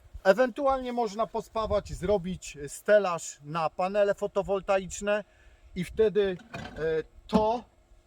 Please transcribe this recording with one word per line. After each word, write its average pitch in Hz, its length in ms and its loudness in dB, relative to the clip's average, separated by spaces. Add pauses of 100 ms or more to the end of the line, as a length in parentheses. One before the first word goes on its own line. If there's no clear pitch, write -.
(240)
Ewentualnie 254 720 2
można 226 340 -2
pospawać, 208 680 -4
zrobić 175 640 -2 (100)
stelaż 190 760 2
na 156 260 -4
panele 202 460 0
fotowoltaiczne 196 1080 -2 (520)
i 180 80 -4
wtedy, 196 540 2 (160)
e, - 160 -10 (580)
to 220 360 2 (440)